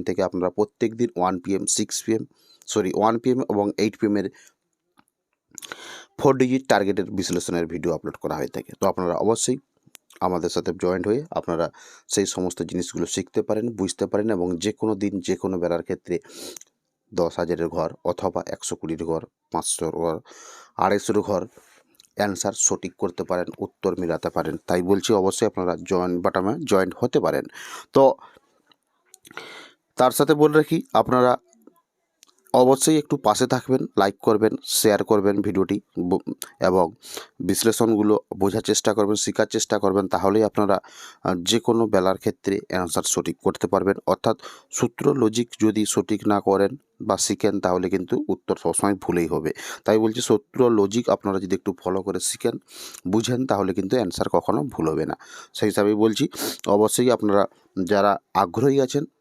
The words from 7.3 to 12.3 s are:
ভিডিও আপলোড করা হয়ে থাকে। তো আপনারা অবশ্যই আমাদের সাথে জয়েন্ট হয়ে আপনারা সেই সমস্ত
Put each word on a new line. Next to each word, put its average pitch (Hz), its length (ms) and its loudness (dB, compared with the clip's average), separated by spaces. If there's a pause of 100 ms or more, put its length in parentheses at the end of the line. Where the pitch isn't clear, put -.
ভিডিও 82 260 -4
আপলোড 78 240 -8
করা - 180 -6
হয়ে 69 120 -4
থাকে। - 320 -12
তো - 80 -2
আপনারা 90 280 -2
অবশ্যই 113 420 0 (640)
আমাদের 90 360 0
সাথে 87 160 -2 (100)
জয়েন্ট 90 260 0
হয়ে 117 140 0 (100)
আপনারা 85 340 -2 (420)
সেই 101 180 0
সমস্ত 92 360 -6